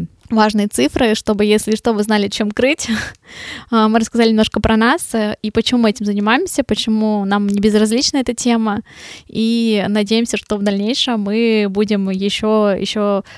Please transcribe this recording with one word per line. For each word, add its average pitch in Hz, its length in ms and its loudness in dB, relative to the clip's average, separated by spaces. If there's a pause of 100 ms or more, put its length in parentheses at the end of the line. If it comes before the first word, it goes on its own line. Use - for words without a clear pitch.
(300)
важные 214 380 2
цифры, 240 480 0
чтобы, 208 300 0
если 214 300 2
что, 226 180 0
вы 208 100 0
знали, 208 240 0
чем 208 240 -4
крыть. 262 360 0
<laughs> - 840 -8
А, 220 160 4
мы 226 120 2
рассказали 226 300 2
немножко 220 300 2
про 220 180 2
нас, 247 360 0
э, 214 300 -2
и 214 80 -4
почему 233 320 0
мы 220 80 4
этим 202 140 -4
занимаемся, 214 580 0
почему 214 600 0
нам 202 220 0
не 202 120 0
безразлична 214 600 2
эта 247 140 -2
тема. 220 480 0 (460)
И 226 600 0
надеемся, 214 500 0
что 208 200 -4
в 202 60 -4
дальнейшем 208 580 -2
мы 214 480 0
будем 196 400 0
еще, 208 600 0 (100)
еще 202 440 -2 (140)